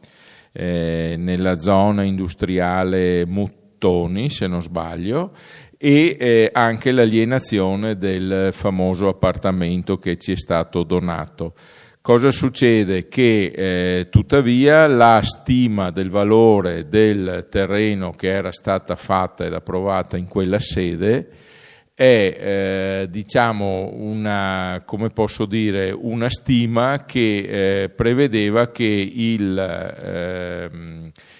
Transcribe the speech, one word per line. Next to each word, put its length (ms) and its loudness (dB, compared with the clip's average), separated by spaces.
eh, 640 -4
nella 400 -2
zona 440 2
industriale 1200 0
Muttoni, 1040 -2
se 160 -6
non 160 -4
sbaglio, 680 -6
e, 380 4
eh, 320 4
anche 400 0
l'alienazione 1040 0
del 560 -2
famoso 560 -2
appartamento 880 -2
che 220 -4
ci 140 -6
è 40 -4
stato 460 -4
donato. 720 -6
Cosa 280 4
succede? 800 2
Che, 380 2
eh, 640 -2
tuttavia 760 4
la 360 6
stima 680 0
del 200 -4
valore 800 4
del 580 2
terreno 640 -2
che 180 -6
era 240 -4
stata 420 -4
fatta 520 -4
ed 80 -6
approvata 640 -4
in 100 -8
quella 300 -2
sede 720 -2
è, 100 2
eh, 1040 2
diciamo, 840 -2
una, 880 -4
come 240 -6
posso 380 -2
dire, 460 -2
una 360 -4
stima 800 0
che, 800 0
eh, 40 -4
prevedeva 840 0
che 420 -2
il, 460 -2
ehm, 1500 -10